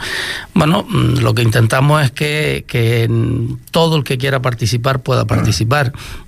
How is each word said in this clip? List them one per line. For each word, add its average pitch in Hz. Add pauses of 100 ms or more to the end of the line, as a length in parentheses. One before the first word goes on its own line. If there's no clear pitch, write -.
(540)
Bueno, 165
mm, 123
lo 120
que 120
intentamos 131
es 131
que, 151
que 117 (600)
todo 165
el 139
que 135
quiera 135
participar 123
pueda 120
participar. 113 (360)